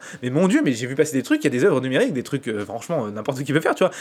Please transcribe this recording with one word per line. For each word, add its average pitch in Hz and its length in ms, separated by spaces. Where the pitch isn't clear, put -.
mais 123 60
mon 160 180
Dieu, 269 160
mais 139 80
j'ai 120 160
vu 135 80
passer 139 220
des 127 60
trucs, 302 180
il - 40
y - 20
a 123 100
des 139 80
œuvres 143 160
numériques, 151 320
des 120 100
trucs, 135 240
euh, 107 160
franchement, 113 440
euh, 104 40
n'importe 127 320
qui 143 80
peut 143 80
faire, 285 160
tu 190 80
vois, 180 180